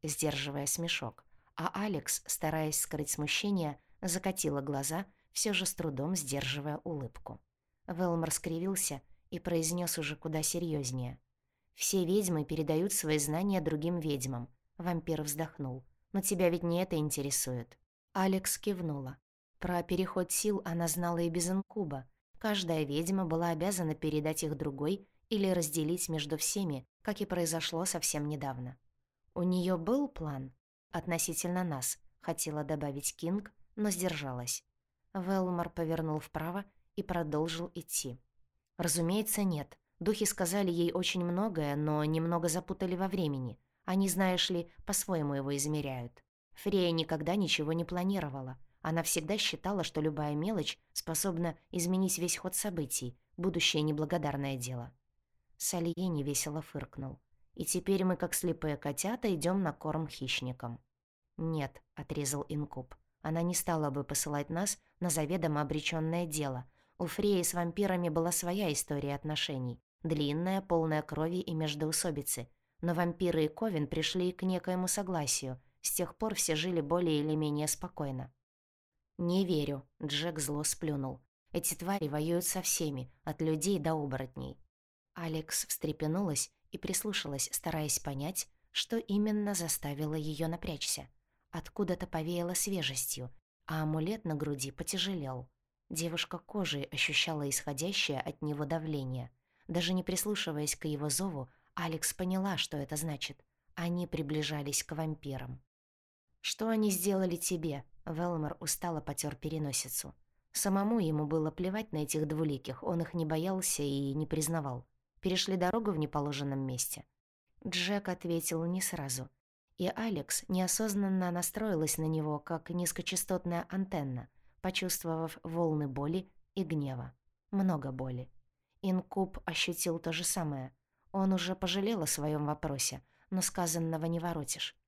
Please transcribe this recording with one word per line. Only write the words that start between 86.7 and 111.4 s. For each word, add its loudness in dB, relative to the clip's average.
прислушалась, -2
стараясь 0
понять, -4
что -2
именно 2
заставило -2
ее -2
напрячься. -4
Откуда-то -2
повеяло 0
свежестью, -2
а -2
амулет 0
на -2
груди -2
потяжелел. -4
Девушка -2
кожей -2
ощущала 0
исходящее 0
от -4
него 0
давление. -2
Даже 2
не 2
прислушиваясь 0
к -6
его 0
зову, -2
Алекс -2
поняла, 2
что -2
это -2
значит. -4
Они 0
приближались 0
к -12
вампирам. -4
"Что 0
они 6
сделали 4
тебе?" -2
Велмор 0
устало -2
потер -4
переносицу. -4
Самому 2
ему 2
было 2